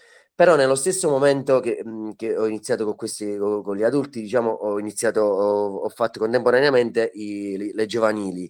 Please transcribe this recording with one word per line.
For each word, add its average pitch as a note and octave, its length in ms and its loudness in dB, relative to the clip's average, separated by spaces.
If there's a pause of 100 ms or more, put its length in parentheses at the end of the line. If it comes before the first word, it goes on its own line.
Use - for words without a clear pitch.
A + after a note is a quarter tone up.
(360)
Però E3+ 200 6
nello C3+ 200 4
stesso F#3 340 -2
momento C#3 500 4
che, A#2 260 -2
mm, A2 300 -8
che A2 220 -4
ho G#2+ 80 0
iniziato A2 400 -2
con G#2 100 -2
questi, G#2 420 -8
co-, G#2 240 -2
con G2 140 -6
gli G2+ 80 -2
adulti, C3+ 380 0
diciamo, A2+ 300 0
ho G#2 280 -4
iniziato, G#2+ 420 -2
ho, G2+ 560 2
ho G#2 120 -6
fatto A2+ 300 -4
contemporaneamente A#2+ 920 2
i, G2+ 440 -6
le, G2+ 160 -6
le A2 140 -2
giovanili. G#2 640 -2